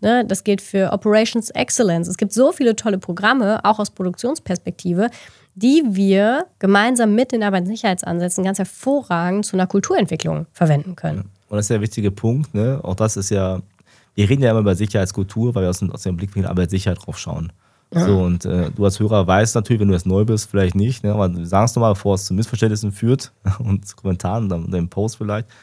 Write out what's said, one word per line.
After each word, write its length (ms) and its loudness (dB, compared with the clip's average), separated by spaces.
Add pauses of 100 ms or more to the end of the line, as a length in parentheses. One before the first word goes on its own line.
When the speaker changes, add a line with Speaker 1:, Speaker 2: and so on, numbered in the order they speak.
Speaker 1:
ne? 240 4
Das 180 -4
gilt 160 0
für 320 -2
Operations 560 0
Excellence. 600 0
Es 100 -8
gibt 160 -2
so 180 4
viele 240 0
tolle 220 -2
Programme, 640 0
auch 140 4
aus 100 -2
Produktionsperspektive, 1200 -4 (460)
die 340 4
wir 560 2 (140)
gemeinsam 560 4
mit 180 2
den 100 0
Arbeitssicherheitsansätzen 1040 -2
ganz 140 -2
hervorragend 880 -2
zu 100 -4
einer 100 2
Kulturentwicklung 840 -2
verwenden 420 0
können. 220 -6
Speaker 2:
Ja. 80 -6 (240)
Und 80 -6
das 80 0
ist 60 -4
der 100 2
wichtige 300 -2
Punkt, 440 -2
ne? 280 0
Auch 140 -6
das 200 0
ist 140 -6
ja, 300 0 (540)
wir 140 2
reden 140 2
ja 80 4
immer 100 4
über 140 4
Sicherheitskultur, 800 -2
weil 80 0
wir 80 2
aus 80 -4
dem, 120 -2
aus 120 -12
dem 160 -4
Blickwinkel 320 -4
Arbeitssicherheit 560 -2
drauf 120 -12
schauen. 320 -8 (440)
Speaker 1:
Ja. 100 2
Speaker 2:
So, 160 4
und, 240 0
äh, 280 -2
du 120 -2
als 160 0
Hörer 260 2
weißt 280 4
natürlich, 260 0
wenn 80 2
du 60 4
jetzt 100 -2
neu 220 2
bist, 240 0
vielleicht 240 2
nicht, 280 0
ne? 120 0
Aber 160 0 (160)
sag's 280 2
nochmal, 200 4
bevor 220 0
es 100 -6
zu 80 -4
Missverständnissen 580 0
führt 400 -2 (140)
<laughs> 120 0
und 300 -2
zu 80 -20
Kommentaren, 540 -4
dann, 200 -4
dann 100 -2
im 100 -2
Post 260 -4
vielleicht. 320 -6 (140)